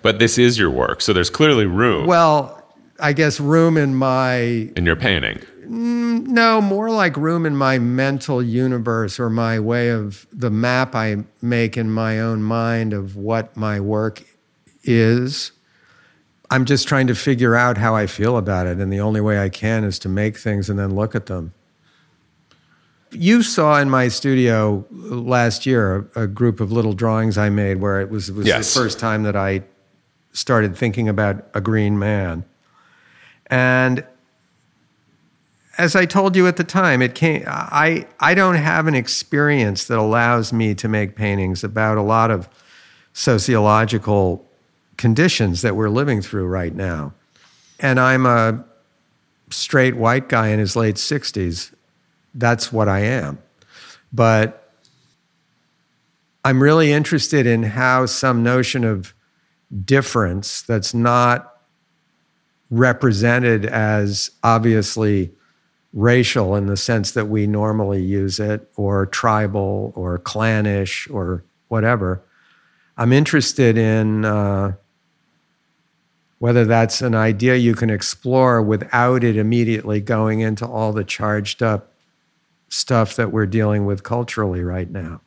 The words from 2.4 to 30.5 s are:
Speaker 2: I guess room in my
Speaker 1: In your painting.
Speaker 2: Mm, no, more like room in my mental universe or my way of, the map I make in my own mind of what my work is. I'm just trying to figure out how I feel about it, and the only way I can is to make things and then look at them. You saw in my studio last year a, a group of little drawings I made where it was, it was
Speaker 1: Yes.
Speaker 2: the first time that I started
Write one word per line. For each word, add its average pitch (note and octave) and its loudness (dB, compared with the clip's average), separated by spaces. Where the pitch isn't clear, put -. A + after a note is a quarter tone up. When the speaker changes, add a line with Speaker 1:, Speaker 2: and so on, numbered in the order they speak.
Speaker 2:
I D3 0
guess D3+ 0
room D#3+ 2
in C#3 0
my C3 0
Speaker 1:
In F2 -2
your E2 4
painting. D#2+ -2
Speaker 2:
Mm, A#3 -2
no, A3+ 2
more G3+ -2
like F#3 0
room E3 0
in D3 0
my C3+ 2
mental B2+ -2
universe A#2 -2
or A#2+ -2
my A2+ -2
way A#2+ 0
of, G#2+ -6
the B2 -6
map B2 0
I A2 -2
make A#2 -2
in A2 -2
my A2 -2
own A2+ -2
mind A2+ -2
of G2 -8
what A2 -4
my G#2 -4
work G#2+ -4
is. A#2+ 0
I'm C3 2
just B2+ 0
trying C3 2
to A#2+ 0
figure A#2+ 2
out B2 2
how A2 2
I G#2 0
feel A#2 -2
about F#2 -2
it, F2 -4
and F#2+ -2
the G2+ -2
only G#2+ 0
way G#2 0
I G2 0
can A2 -2
is G2 -4
to F#2+ -8
make G#2 -2
things G2+ -4
and G2+ -2
then G2 -4
look G#2 -4
at F#2 -4
them. F2 -8
You G#3+ 4
saw D3+ 4
in C#3 2
my B2+ 2
studio A2+ 0
last A#2+ -2
year G2 0
a, A2+ -4
a G#2 -2
group A2 0
of G2+ -4
little A2 0
drawings A2 0
I G#2 2
made G2 0
where G2 0
it G2 -4
was, G2 -8
it F#2+ -8
was G#2 -2
Speaker 1:
Yes. F#2 0
Speaker 2:
the C3 0
first A2+ -2
time A2 -2
that G#2 -2
I G2 -2
started G#2+ 0